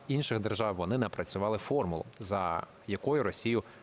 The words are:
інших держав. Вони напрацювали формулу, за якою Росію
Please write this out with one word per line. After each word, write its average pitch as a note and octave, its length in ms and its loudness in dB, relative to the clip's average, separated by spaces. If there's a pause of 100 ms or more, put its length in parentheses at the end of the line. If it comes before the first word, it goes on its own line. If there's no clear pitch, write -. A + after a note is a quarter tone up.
інших C3+ 320 0
держав. G#2 360 0
Вони F2+ 220 0
напрацювали G2+ 600 0
формулу, G2 460 0 (160)
за F#2 460 0 (200)
якою C3 360 0
Росію A2 420 2 (180)